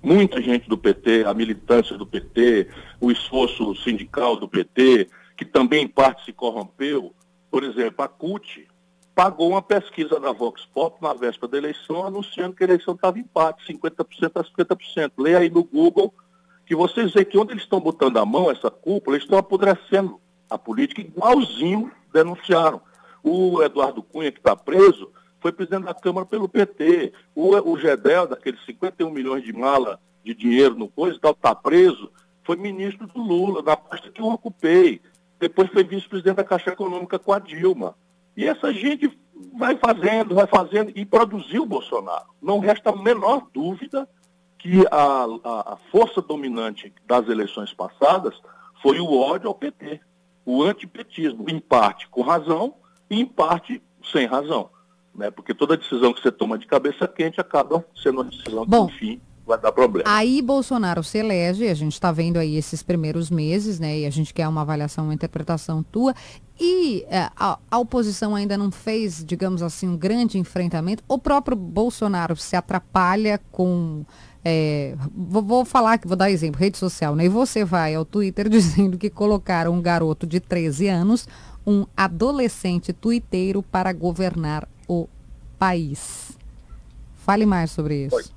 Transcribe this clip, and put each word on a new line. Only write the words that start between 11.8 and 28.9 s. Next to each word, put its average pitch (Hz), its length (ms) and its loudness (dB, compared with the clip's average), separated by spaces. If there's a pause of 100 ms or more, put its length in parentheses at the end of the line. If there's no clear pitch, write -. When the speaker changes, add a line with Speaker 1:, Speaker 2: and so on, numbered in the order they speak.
Speaker 1:
anunciando 190 520 -8
que 185 80 0
a - 20 2
eleição 180 300 2
tava 185 240 -2
empate, 160 440 -2
cinquenta 160 400 -6
por - 120 -16
cento 165 220 -4
a 170 60 -4
cinquenta - 300 -2
por - 120 -14
cento. 147 360 -4
Leia 165 160 6
aí 170 100 4
no 170 140 2
Google, 170 500 2 (540)
que 165 80 -2
vocês 180 380 0
veem 196 140 4
que 196 120 2
onde 214 140 0
eles 214 100 -10
estão - 160 -2
botando 151 380 0
a 107 100 2
mão, 147 240 2
essa 120 220 -2
cúpula, 185 420 -2
eles 143 100 -2
estão 190 140 2
apodrecendo 190 840 0 (300)
a 110 80 -6
política, 214 420 -4
igualzinho 202 920 0 (200)
denunciaram. 165 680 2 (420)
O 175 400 2
Eduardo 135 400 0
Cunha, 151 300 -6
que - 80 -20
tá 104 160 4
preso, 180 560 4 (280)
foi 170 100 -2
presidente 185 340 -6
da 180 80 -10
Câmara 180 320 -4
pelo 208 240 -4
P 208 160 2
T. 311 480 0 (220)
O, 185 220 4 (140)
o 165 60 0
Gedel, 151 520 2
daqueles - 360 -8
cinquenta 180 380 -8